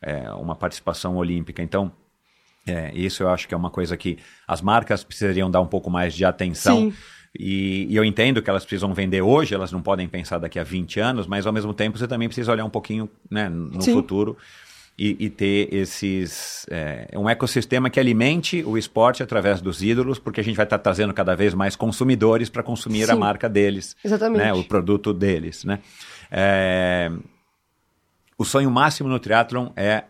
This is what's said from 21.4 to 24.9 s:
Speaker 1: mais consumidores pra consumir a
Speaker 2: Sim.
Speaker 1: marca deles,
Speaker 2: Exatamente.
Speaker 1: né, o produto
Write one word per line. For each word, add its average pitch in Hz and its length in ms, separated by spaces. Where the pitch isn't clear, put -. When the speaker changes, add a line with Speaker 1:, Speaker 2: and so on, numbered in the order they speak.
Speaker 1:
mais 95 240
consumidores 113 720
pra 117 140
consumir 110 480
a - 20
Speaker 2:
Sim. 113 80
Speaker 1:
marca 104 300
deles, 101 520
Speaker 2:
Exatamente. 214 400
Speaker 1:
né, 107 120
o 92 100
produto 104 480